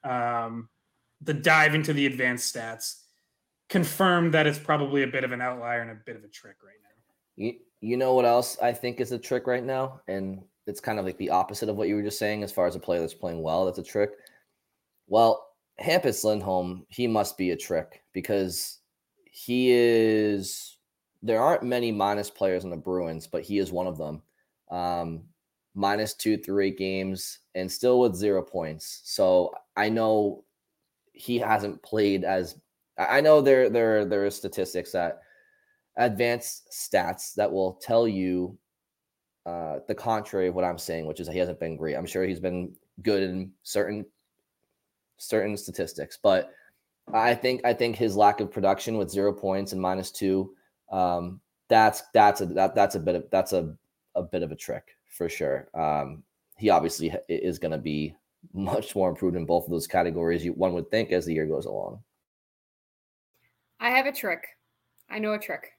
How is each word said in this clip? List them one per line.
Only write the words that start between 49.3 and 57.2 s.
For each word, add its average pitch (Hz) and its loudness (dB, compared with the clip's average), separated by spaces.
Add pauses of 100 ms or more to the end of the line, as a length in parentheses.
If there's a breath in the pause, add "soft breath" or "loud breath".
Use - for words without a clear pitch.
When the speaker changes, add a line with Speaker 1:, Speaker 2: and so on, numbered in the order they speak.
Speaker 2:
points 98 -4
and 92 -4
minus 92 -2
two, 95 0 (360 soft breath)
um, 90 -2 (280)
that's, 110 6 (100)
that's 104 6
a, 95 -2
that, 92 0
that's 98 4
a 95 -2
bit 87 0
of, 85 -4
that's 95 2
a, 82 0 (400)
a 90 0
bit 87 -4
of 78 -6
a 76 -12
trick - -12 (140)
for 87 -6
sure. 71 -4
Um, 76 -2 (320)
he 107 2
obviously 82 2
ha-, 87 -6 (100)